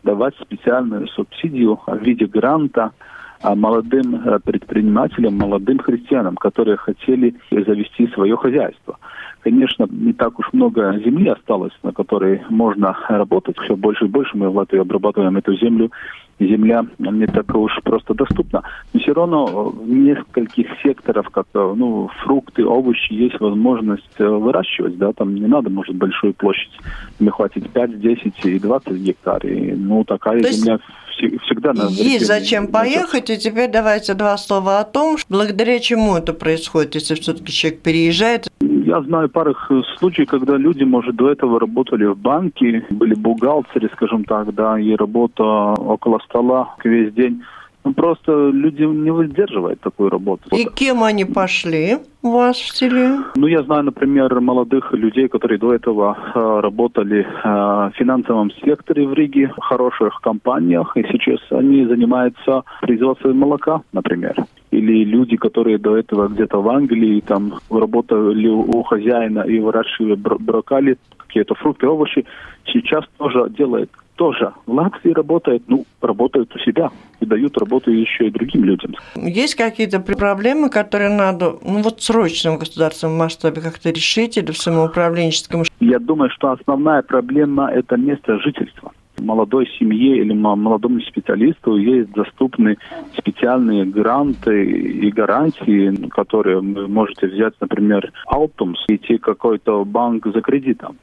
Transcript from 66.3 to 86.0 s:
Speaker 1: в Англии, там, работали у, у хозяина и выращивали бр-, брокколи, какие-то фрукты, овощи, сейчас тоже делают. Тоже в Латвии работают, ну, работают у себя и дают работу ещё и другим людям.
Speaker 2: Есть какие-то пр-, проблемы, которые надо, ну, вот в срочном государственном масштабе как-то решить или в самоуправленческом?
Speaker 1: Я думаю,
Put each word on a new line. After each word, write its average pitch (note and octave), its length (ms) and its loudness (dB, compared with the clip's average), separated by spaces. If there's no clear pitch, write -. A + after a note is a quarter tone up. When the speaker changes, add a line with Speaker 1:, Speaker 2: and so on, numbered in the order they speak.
Speaker 1:
в G#2 80 0
Англии, A#2 520 2
там, G#2 340 -2
работали A2 800 2
у, A2 140 2
у A2+ 200 0
хозяина A2 600 0
и A2 180 0
выращивали A2 560 0
бр-, G#2 240 -2
брокколи, B2 580 0
какие-то - 360 -2
фрукты, - 320 -2
овощи, D#3 400 0
сейчас D3+ 400 0
тоже B2+ 400 0
делают. A#2+ 340 -2
Тоже B2 360 0
в A2+ 80 -6
Латвии F3 380 0
работают, D3+ 580 0
ну, C#3 160 2
работают A#2 560 0
у - 20 -12
себя - 320 0
и A2+ 60 -2
дают A2+ 320 0
работу A#2+ 320 0
ещё A2+ 340 0
и G#2+ 60 0
другим - 340 -2
людям. - 300 -2
Speaker 2:
Есть A3 420 -4
какие-то A3 440 -2
пр-, G3 160 -4
проблемы, G#3 540 0
которые G3+ 400 0
надо, F#3+ 520 0
ну, G3+ 200 -2
вот A3 180 -2
в - 20 -10
срочном E3 540 0
государственном D#3+ 640 -4
масштабе D#3+ 420 -2
как-то E3 300 -6
решить A3 480 -2
или D#3 140 -4
в D#3 40 -8
самоуправленческом? E3 1080 0
Speaker 1:
Я A#3+ 180 4
думаю, C#3 320 0